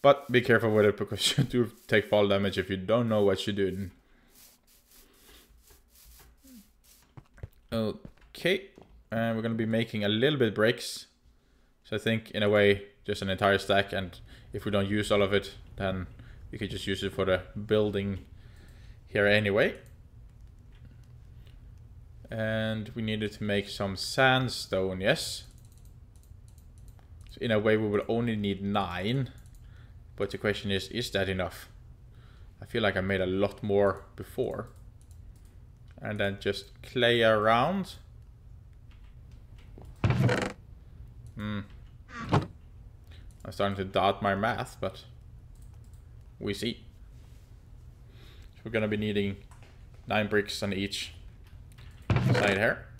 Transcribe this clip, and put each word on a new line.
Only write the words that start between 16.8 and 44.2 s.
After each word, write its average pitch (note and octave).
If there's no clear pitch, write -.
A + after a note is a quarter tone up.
use G2
it G2
for F#2+
the F#2
building G2+
here G#2
anyway. G#2
And A2
we A#2
needed G#2+
to -
make G2+
some G2
sandstone, A2
yes. -
So -
in A#2
a G#2+
way G#2+
we A2
would G#2
only A2+
need G2
nine, G2+
but G2+
the G2
question G2+
is, F#2+
is -
that F#2+
enough? F#2
I -
feel A#2
like G2
I F#2+
made F#2+
a F#2
lot F#2+
more G2+
before. -
And G#2+
then G2
just -
clay A#2+
around. A2+
Hmm. G#2
I'm -
starting G2
to G2
doubt F#2+